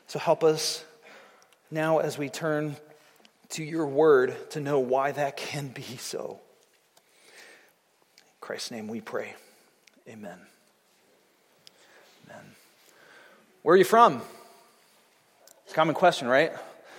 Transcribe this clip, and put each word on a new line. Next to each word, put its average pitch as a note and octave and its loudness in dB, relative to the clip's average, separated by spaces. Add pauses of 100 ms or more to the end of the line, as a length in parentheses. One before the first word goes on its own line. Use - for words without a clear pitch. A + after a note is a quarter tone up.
So D3 -10
help D#3+ 0
us D#3 0 (880)
now D#3 0
as D3+ -4
we C#3+ -6
turn D3+ -4 (760)
to D#3+ -10
your D3+ -4
word C#3 6 (180)
to D#3 -8
know C#3+ 0
why C3+ 0
that C#3 -4
can C#3+ -8
be C3 -14
so. - -12 (1800)
In - -20
Christ's - -12
name A2 -12
we A2 -10
pray. - -10 (720)
Amen. G2+ -18 (1900)
Amen. - -20 (1160)
Where D#3 4
are F#3+ 10
you F#3+ 8
from? F#3+ 4 (1400)
It's - -20
a - -6
common D#3 2
question, E3 2
right? C#3 4 (460)